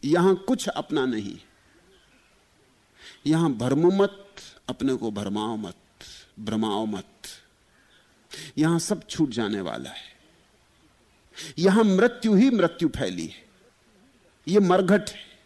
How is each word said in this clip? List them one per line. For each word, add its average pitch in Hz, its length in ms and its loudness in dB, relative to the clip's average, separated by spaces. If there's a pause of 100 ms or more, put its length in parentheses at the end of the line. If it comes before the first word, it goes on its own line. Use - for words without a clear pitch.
यहां 175 260 4
कुछ 190 340 -4
अपना 143 380 -2
नहीं, 110 320 -6 (1900)
यहां 160 280 2
भरमो 139 360 2
मत, 196 440 -2 (340)
अपने 131 260 -2
को 113 160 -4
भरमाओ 104 460 -4
मत, 98 200 -12 (640)
भ्रमाओ 110 460 -2
मत। 101 360 -10 (1400)
यहां 165 200 2
सब - 300 -6
छूट 151 200 -2
जाने 107 320 -4
वाला 65 300 -8
है। - 240 -20 (1400)
यहां 190 260 4
मृत्यु 220 500 2
ही 247 160 6
मृत्यु 175 380 0
फैली 90 380 -6
है, - 180 -18 (1040)
ये 202 120 4
मरघट 190 500 4
है। - 240 -20 (120)